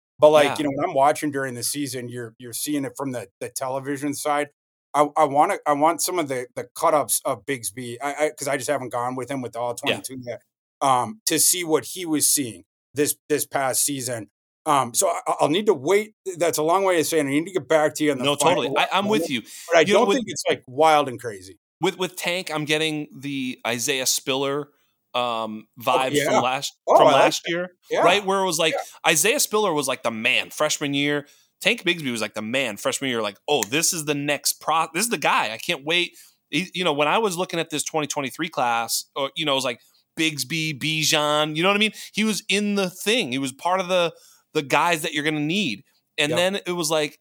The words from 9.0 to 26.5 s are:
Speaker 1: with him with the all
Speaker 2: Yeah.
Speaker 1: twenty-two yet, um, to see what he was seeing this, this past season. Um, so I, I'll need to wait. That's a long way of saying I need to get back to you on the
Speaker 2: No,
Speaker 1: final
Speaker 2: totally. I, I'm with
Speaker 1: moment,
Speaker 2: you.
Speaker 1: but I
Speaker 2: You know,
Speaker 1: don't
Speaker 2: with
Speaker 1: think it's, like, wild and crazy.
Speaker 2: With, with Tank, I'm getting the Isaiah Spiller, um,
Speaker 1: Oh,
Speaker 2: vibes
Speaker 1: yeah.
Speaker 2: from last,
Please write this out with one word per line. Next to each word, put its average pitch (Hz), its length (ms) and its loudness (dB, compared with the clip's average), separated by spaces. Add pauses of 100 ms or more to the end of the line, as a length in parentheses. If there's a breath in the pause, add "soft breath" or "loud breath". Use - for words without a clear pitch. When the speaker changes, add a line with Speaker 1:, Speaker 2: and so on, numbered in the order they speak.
Speaker 1:
with 127 140 -8
him 139 100 -4
with 120 120 -8
the 143 80 -8
all 120 220 -4
Speaker 2:
Yeah. 135 120 -12
Speaker 1:
twenty-two 131 320 -14
yet, 117 160 -12 (400)
um, 120 440 0
to 160 120 0
see 175 260 0
what 151 220 0
he 180 180 -10
was 156 260 0
seeing 110 340 -2 (280)
this, 139 240 0 (140)
this 147 160 0
past 131 360 -2
season. 120 460 -4 (380)
Um, 131 280 2
so - 140 2
I, 170 120 -2 (200)
I'll 147 80 4
need 202 180 0
to 208 80 6
wait. 196 400 0 (240)
That's 160 200 2
a 151 40 0
long 175 220 2
way 185 160 4
of 147 60 0
saying 156 200 0
I 135 40 -2
need 151 160 0
to 196 60 -10
get 175 160 -4
back 156 260 4
to 156 100 -2
you 147 80 4
on 131 60 -4
the 139 60 -4
Speaker 2:
No, 143 120 2
Speaker 1:
final 160 260 4
Speaker 2:
totally. 135 160 -2
I, 156 140 2
I'm 202 160 0
with 214 140 2
Speaker 1:
moment, - 80 -4
Speaker 2:
you. 123 120 -2 (260 loud breath)
Speaker 1:
but 170 100 2
I - 20 8
Speaker 2:
You 165 140 4
know, 202 60 6
Speaker 1:
don't 233 80 4
Speaker 2:
with 285 100 2
Speaker 1:
think 226 100 -4
it's, 160 200 -8
like, 156 180 -2
wild 147 420 4
and 120 120 -8
crazy. 95 380 -12 (240)
Speaker 2:
With, 180 160 0
with 180 180 -6
Tank, 180 340 -4
I'm 151 140 -4
getting 151 440 -2 (120)
the 135 460 -6
Isaiah 123 400 -2
Spiller, 139 600 -2 (440)
um, 113 540 -4 (120)
Speaker 1:
Oh, 123 40 -20
Speaker 2:
vibes 131 320 2
Speaker 1:
yeah. 143 100 2
Speaker 2:
from 190 180 2
last, 131 320 -2 (140)